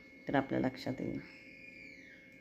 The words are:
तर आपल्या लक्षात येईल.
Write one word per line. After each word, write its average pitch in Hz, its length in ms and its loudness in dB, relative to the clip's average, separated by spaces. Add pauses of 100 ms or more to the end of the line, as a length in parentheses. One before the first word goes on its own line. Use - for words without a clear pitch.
(280)
तर 139 60 4
आपल्या 131 260 6
लक्षात - 400 2
येईल. - 200 0 (1200)